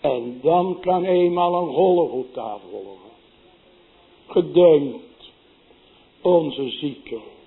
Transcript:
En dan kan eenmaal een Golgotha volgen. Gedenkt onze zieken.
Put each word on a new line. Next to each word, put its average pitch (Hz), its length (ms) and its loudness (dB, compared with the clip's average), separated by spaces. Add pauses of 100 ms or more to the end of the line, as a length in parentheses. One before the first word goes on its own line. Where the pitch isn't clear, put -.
En 123 400 -4
dan 180 380 0
kan 180 240 0
eenmaal 175 580 2
een 156 120 -6
Golgotha 127 840 0 (140)
volgen. 98 400 -16 (1160)
Gedenkt 156 1040 2 (920)
onze 151 480 0
zieken. 117 520 -10 (260)